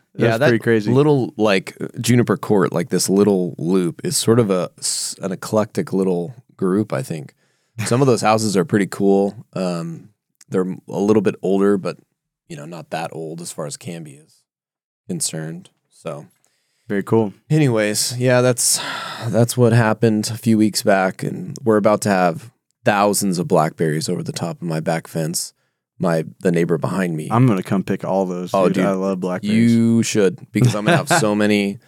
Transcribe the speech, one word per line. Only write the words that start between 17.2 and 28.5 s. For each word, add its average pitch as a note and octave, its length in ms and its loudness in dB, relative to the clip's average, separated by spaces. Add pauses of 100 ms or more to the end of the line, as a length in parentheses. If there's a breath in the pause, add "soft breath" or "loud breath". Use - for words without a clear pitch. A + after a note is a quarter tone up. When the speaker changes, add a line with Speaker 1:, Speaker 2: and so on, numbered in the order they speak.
Speaker 1:
Anyways, A#2+ 680 0
yeah, B2 240 2
that's, B2 380 0 (480 loud breath)
that's A#2 300 2
what A#2+ 160 6
happened A2 600 2
a A2 40 -8
few A2+ 200 2
weeks G#2+ 260 2
back, F#2+ 400 2
and - 400 -8
we're A2 140 4
about G#2 240 2
to G#2 80 -2
have F2+ 420 0 (340)
thousands G2+ 540 2
of E2+ 80 -2
blackberries D#2 640 0
over E2+ 140 -4
the - 80 -8
top - 300 -6
of F3 60 -6
my D#3+ 120 -4
back D#3 280 -4
fence. - 460 -6 (460)
My, E2 260 0 (160)
the F#2 100 0
neighbor E2+ 260 0
behind F2+ 400 -4
me. D#2 140 -8
Speaker 2:
I'm B2 160 4
gonna G2 160 0
come F#2+ 200 -2
pick - 220 -4
all F#2+ 220 0
those, F2+ 260 -6